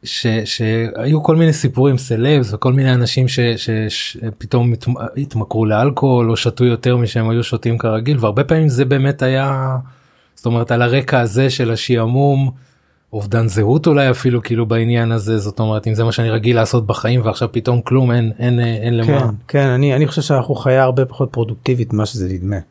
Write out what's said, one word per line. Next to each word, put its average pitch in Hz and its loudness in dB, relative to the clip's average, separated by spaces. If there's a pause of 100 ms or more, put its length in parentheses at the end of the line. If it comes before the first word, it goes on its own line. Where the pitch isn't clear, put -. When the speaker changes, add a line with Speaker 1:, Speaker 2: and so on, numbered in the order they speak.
Speaker 1:
ש-, - -6 (180)
שהיו 117 -2
כל 160 2
מיני 160 4
סיפורים, 135 2
סלבס 123 0
וכל 127 0
מיני 131 2
אנשים 123 2
ש-, 123 -2
ש-, 117 -2 (180)
ש-, - -8 (220)
פתאום 120 0
התמ-, 123 -4
התמכרו 113 -2
לאלכוהול, 123 2
או 113 0
שתו - -2
יותר 123 2
משהם 113 0
היו 117 0
שותים 113 -2
כרגיל, 113 0
והרבה 113 2
פעמים 160 2
זה 131 2
באמת 135 0
היה, 135 0 (580)
זאת - -8
אומרת, 117 0
על 120 2
הרקע 131 2
הזה 120 0
של 123 -2
השעמום, 127 0 (600)
אובדן 110 -2
זהות 107 2
אולי 143 4
אפילו, 123 0
כאילו, 117 -2
בעניין 117 0
הזה, 110 0
זאת 101 -6
אומרת, 110 -2
אם 113 0
זה 113 0
מה 113 0
שאני 117 -2
רגיל 110 2
לעשות 113 2
בחיים, 120 0
ועכשיו 113 -2
פתאום 120 0
כלום, 127 2
אין, 117 2
אין, 120 0
אין 117 -2
למה. 135 2
Speaker 2:
כן, 127 0 (220)
כן, 139 2
אני, 131 2
אני 147 2
חושב 151 -4
שאנחנו 135 0
חיה 135 2
הרבה 131 2
פחות 127 -6
פרודוקטיבית 113 -2
ממה 107 0
שזה 95 -6
נדמה. 95 -4 (140)